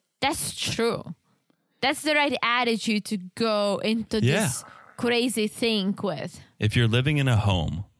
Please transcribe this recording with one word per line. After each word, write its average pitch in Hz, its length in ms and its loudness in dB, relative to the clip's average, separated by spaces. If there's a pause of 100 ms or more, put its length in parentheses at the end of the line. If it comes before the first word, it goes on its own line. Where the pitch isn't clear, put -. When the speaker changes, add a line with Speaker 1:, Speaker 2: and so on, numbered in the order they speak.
(200)
Speaker 1:
that's - 380 -2
true. - 560 -4 (680)
That's 285 200 0
the 302 120 2
right 285 280 2
attitude 233 640 0
to 214 100 -2
go 202 680 -2
into 220 400 0
Speaker 2:
Yeah. 147 200 4
Speaker 1:
this 151 220 -2 (340)
crazy 233 500 0
thing 208 540 0
with. 175 360 -6 (200)
Speaker 2:
If 107 180 2
you're 120 120 6
living 127 280 2
in 139 100 2
a 123 120 4
home 92 460 0 (160)